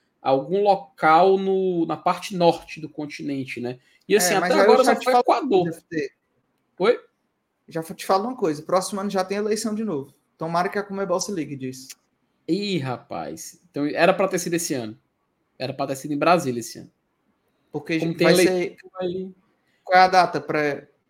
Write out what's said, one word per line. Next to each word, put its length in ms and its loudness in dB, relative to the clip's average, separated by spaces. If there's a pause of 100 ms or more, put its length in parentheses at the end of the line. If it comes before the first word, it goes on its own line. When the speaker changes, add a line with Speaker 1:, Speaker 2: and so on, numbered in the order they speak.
(200)
Speaker 1:
algum 440 0
local 720 4
no, 480 0
na 100 -4
parte 400 -4
norte 440 0
do 80 -12
continente, 720 -10
né? 180 -8 (300)
E 80 4
assim, 180 2
Speaker 2:
É, 60 2
mas 100 2
Speaker 1:
até 40 2
Speaker 2:
aí 120 4
eu 60 8
Speaker 1:
agora 120 6
Speaker 2:
já 100 4
Speaker 1:
só 40 -2
Speaker 2:
te 60 -12
Speaker 1:
foi 80 2
Speaker 2:
falo, 100 6
Speaker 1:
Equador. 460 2
Speaker 2:
F 200 -10
T. 240 -6 (680)
Speaker 1:
Oi? 200 2 (680)
Speaker 2:
Já 160 -8
te 240 -14
falo 220 0
uma 80 -8
coisa, 260 -2
próximo 380 -2
ano 100 -6
já 140 -2
tem 140 -6
eleição 360 -4
de 100 -4
novo. 300 -6 (220)
Tomara 320 -2
que 100 -6
a 40 -2
Conmebol 380 -4
se 120 -6
ligue 240 -8
disso. 320 -12 (580)
Speaker 1:
Ih, 320 -2
rapaz. 880 -10
Então 160 -6
era 300 4
pra 140 0
ter 100 -2
sido 160 -4
esse 200 -4
ano. 220 -8 (640)
Era 140 -6
pra 160 -6
ter 80 -6
sido 180 -2
em 40 -2
Brasília 420 2
esse 180 -12
ano. 120 -20 (840)
Speaker 2:
Porque 260 -4
Speaker 1:
Como 160 -2
tem 120 2
Speaker 2:
vai 80 8
Speaker 1:
eleição, 200 4
Speaker 2:
ser 220 -4 (240)
Speaker 1:
aí 340 -8 (500)
Speaker 2:
Qual 140 4
é 40 10
a 60 8
data 320 2
pra 460 -4 (240)